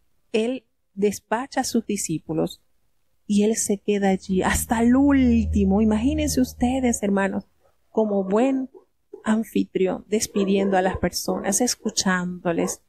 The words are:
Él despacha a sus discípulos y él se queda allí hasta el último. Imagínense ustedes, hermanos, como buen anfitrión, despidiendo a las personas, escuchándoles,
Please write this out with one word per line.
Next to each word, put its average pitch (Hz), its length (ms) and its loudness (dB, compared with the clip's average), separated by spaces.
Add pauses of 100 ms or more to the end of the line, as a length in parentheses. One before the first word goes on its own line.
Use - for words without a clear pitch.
(320)
Él 233 320 -2 (300)
despacha 208 680 -2
a - 20 -4
sus - 220 -2
discípulos 165 760 -4 (640)
y 202 180 2
él 220 120 2
se 202 220 -2
queda 202 320 0
allí 190 320 0
hasta - 400 0
el 240 120 4
último. 233 840 4
Imagínense 262 600 0
ustedes, 254 640 -2
hermanos, 196 440 -2 (420)
como 208 340 0
buen 254 460 0 (560)
anfitrión, 196 840 -2
despidiendo 196 680 0
a 185 60 2
las 185 160 -2
personas, 190 640 -2
escuchándoles, 180 1300 -2